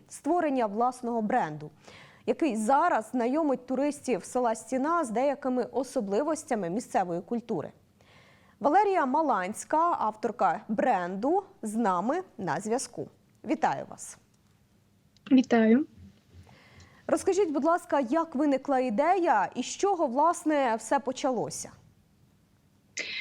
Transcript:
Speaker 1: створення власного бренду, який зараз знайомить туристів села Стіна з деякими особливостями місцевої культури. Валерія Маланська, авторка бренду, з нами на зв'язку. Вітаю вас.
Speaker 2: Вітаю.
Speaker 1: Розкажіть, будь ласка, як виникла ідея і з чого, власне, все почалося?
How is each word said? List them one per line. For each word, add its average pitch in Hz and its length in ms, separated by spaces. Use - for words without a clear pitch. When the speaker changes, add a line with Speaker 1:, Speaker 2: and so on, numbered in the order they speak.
Speaker 1:
створення 285 580
власного 233 560
бренду, 156 480
який 254 300
зараз 269 540
знайомить 254 560
туристів 262 580
села 240 300
Стіна 285 500
з 226 60
деякими 254 640
особливостями 240 1000
місцевої 180 500
культури. 220 500
Валерія 370 460
Маланська, 262 920
авторка 214 720
бренду, 220 720
з 214 140
нами 220 400
на 165 220
зв'язку. 214 480
Вітаю 170 460
вас. - 280
Speaker 2:
Вітаю. 240 540
Speaker 1:
Розкажіть, 370 440
будь 269 140
ласка, 330 360
як 320 240
виникла 269 460
ідея 254 760
і 247 80
з 254 40
чого, 349 400
власне, 277 720
все 277 200
почалося? 254 720